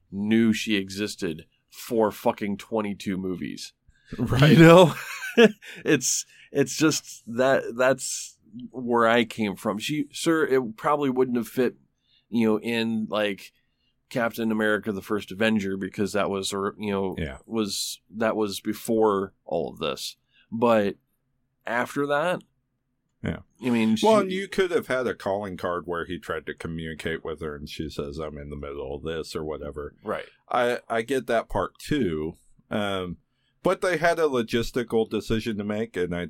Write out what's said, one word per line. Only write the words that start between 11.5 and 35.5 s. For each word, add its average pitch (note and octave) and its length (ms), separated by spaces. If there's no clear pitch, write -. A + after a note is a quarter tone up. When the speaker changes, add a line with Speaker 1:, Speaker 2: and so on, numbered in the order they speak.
Speaker 1:
you A2+ 180
know, G#2+ 120
in, A2+ 500
like, G#2 420
Captain A#2 420
America, G#2+ 420
the F#2+ 80
First G#2 300
Avenger, G2 440
because F#2+ 380
that G2 160
was, F#2+ 240
or, G2+ 260
you G#2 120
know, G2 260
Speaker 2:
Yeah. C#2+ 280
Speaker 1:
was, G#2+ 540
that A2 220
was G2+ 240
before G#2+ 720
all D#2+ 300
of - 60
this. D2 360
But A2+ 440
after B2 400
that, D3+ 340
Speaker 2:
Yeah. E2+ 160
Speaker 1:
I B2+ 60
mean, A2 300
Speaker 2:
Well, G#3+ 180
Speaker 1:
she - 20
Speaker 2:
and F#3+ 100
you F#3+ 160
could F#3 240
have D3 160
had B2+ 200
a F#2 80
calling G2 420
card F2 280
where E2+ 200
he F2 140
tried D#2+ 260
to D#2 80
communicate D#2+ 720
with D#2 160
her D2+ 140
and D2 120
she D#2 220
says, C#2+ 300
"I'm D2+ 180
in C#2+ 140
the D2 40
middle C#2+ 400
of C#2 80
this," D#2+ 320
or E2 80
whatever. C#2+ 600
Speaker 1:
Right. G2+ 240
Speaker 2:
I, A#2+ 380
I A#2 140
get B2 260
that A2+ 220
part - 300
too. E2+ 580
Um, F#2+ 480
but F#3 180
they F3+ 160
had E3 220
a E3 80
logistical A#2 840
decision A2 480